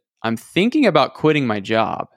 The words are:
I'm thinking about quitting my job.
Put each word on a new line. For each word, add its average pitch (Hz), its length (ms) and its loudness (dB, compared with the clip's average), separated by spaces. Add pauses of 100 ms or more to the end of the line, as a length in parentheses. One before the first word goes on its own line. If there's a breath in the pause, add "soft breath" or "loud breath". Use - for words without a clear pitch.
(220)
I'm 113 140 -4
thinking 240 500 0
about 151 280 2
quitting 151 320 0
my 107 140 -2
job. 101 560 -2